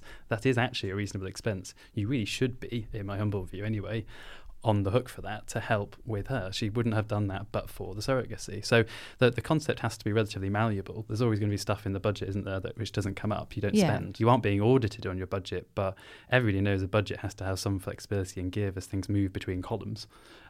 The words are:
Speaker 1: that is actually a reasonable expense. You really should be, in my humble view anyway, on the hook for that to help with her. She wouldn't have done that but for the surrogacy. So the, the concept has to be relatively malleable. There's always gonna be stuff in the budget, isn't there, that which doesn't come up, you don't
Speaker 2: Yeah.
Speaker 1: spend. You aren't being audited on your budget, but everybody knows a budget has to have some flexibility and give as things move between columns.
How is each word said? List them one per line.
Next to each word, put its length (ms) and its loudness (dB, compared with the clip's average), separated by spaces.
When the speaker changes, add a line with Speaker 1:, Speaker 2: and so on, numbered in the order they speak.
Speaker 1:
that 160 0
is 120 4
actually 340 0
a 40 -2
reasonable 320 -4
expense. 460 -4
You 140 0
really 160 0
should 380 0
be, 320 -6
in 120 -6
my 120 -4
humble 260 0
view 220 -6
anyway, 400 -2
on 220 4
the 80 0
hook 160 2
for 140 -12
that 260 -8
to 140 -4
help 340 0
with 220 -4
her. 240 -2
She 180 -2
wouldn't 260 2
have 120 2
done 200 2
that 260 -4
but 160 -4
for 260 -8
the 60 -6
surrogacy. 640 -2
So 180 8
the, 120 8
the 80 -4
concept 400 2
has 180 -2
to 60 -14
be 80 0
relatively 380 2
malleable. 580 0
There's 140 0
always 180 4
gonna 100 2
be 60 2
stuff 300 0
in 80 0
the 80 -2
budget, 260 0
isn't 160 -2
there, 160 -2
that 180 -8
which 140 -4
doesn't 240 0
come 160 -2
up, 240 -4
you 60 -4
don't 120 0
Speaker 2:
Yeah. 140 6
Speaker 1:
spend. 320 0
You 100 6
aren't 140 6
being 160 4
audited 480 4
on 100 -2
your 100 -4
budget, 480 -4
but 200 0
everybody 300 4
knows 220 4
a 80 -2
budget 300 2
has 160 -6
to 100 -8
have 120 -2
some 220 0
flexibility 600 -4
and 100 -2
give 240 0
as 100 -8
things 220 -4
move 240 2
between 300 -4
columns. 460 -6